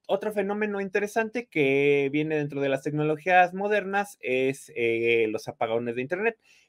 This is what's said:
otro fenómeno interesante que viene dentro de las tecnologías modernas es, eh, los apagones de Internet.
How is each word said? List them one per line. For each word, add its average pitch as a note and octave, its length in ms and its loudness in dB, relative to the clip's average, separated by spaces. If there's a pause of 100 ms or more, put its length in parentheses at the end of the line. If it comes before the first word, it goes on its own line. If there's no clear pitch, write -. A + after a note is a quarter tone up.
otro G3+ 260 -2
fenómeno G#3 480 -2
interesante G#3+ 720 -4
que C#3 600 2
viene D#3 240 -2
dentro D3 240 -4
de C#3 80 0
las C3+ 160 -2
tecnologías D3+ 680 2
modernas G3+ 680 -2
es, C3 560 -2
eh, A#2 520 2
los G#2+ 200 -6
apagones A#2 480 -4
de B2+ 60 -4
Internet. G3 360 -4 (300)